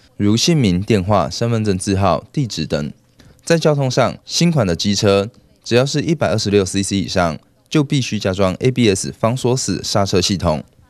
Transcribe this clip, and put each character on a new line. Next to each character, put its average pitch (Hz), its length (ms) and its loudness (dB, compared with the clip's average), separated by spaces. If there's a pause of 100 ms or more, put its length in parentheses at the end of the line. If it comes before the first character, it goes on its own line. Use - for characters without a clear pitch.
(180)
如 101 180 2
姓 160 220 2
名、 95 240 2
电 104 220 0
话、 90 260 2
身 117 220 -4
份 110 120 -2
证 98 140 0
字 95 180 -2
号、 95 380 0
地 139 140 -2
址 80 180 -8
等。 73 260 -4 (540)
在 165 140 2
交 151 160 2
通 135 160 0
上， 117 340 0
新 170 260 0
款 131 140 2
的 85 100 0
机 101 200 0
车 98 340 2 (340)
只 113 120 0
要 127 100 4
是 143 160 -2
一 160 140 -2
百 95 160 0
二 101 40 0
十 107 140 -2
六 98 160 2
C 98 160 -2
C 98 160 -2
以 95 100 -2
上， 85 300 0 (320)
就 151 140 2
必 139 180 -2
须 110 160 -4
加 98 160 -2
装 92 220 0
A 131 160 0
B 120 180 2
S 71 260 -2
防 117 220 -2
锁 123 180 0
死 - 280 -4
刹 101 200 0
车 95 160 0
系 95 160 0
统； 80 280 -2 (260)